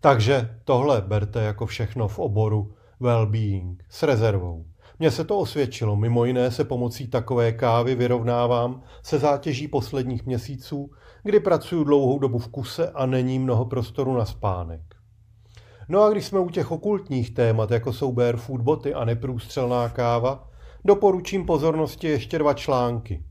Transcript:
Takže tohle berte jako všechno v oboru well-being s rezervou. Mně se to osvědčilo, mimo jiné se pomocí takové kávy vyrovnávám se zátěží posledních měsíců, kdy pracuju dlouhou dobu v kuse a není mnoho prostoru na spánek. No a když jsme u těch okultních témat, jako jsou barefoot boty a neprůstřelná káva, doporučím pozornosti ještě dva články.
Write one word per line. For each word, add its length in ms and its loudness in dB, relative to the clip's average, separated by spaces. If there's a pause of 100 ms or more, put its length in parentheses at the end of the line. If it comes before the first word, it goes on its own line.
Takže 600 4
tohle 360 4
berte 420 -2
jako 240 -4
všechno 420 -4
v 100 -8
oboru 560 0 (260)
well-being 760 0 (120)
s 140 -6
rezervou. 640 0 (340)
Mně 120 4
se 140 -2
to 140 -2
osvědčilo, 580 -2
mimo 280 2
jiné 260 2
se 140 -2
pomocí 440 -4
takové 440 0
kávy 420 2
vyrovnávám 880 0 (200)
se 160 -2
zátěží 500 0
posledních 580 -4
měsíců, 640 -8 (320)
kdy 180 2
pracuju 440 0
dlouhou 340 4
dobu 200 -2
v 100 -8
kuse 420 -6
a 160 -2
není 320 0
mnoho 260 0
prostoru 520 -2
na 80 0
spánek. 560 -6 (1080)
No 140 4
a 80 8
když 140 0
jsme 140 -2
u 120 0
těch 200 -2
okultních 640 -2
témat, 360 2
jako 220 0
jsou 200 -2
barefoot 480 0
boty 340 0
a 100 -4
neprůstřelná 840 -2
káva, 600 -2 (340)
doporučím 640 4
pozornosti 600 0
ještě 320 -2
dva 160 4
články. 760 -2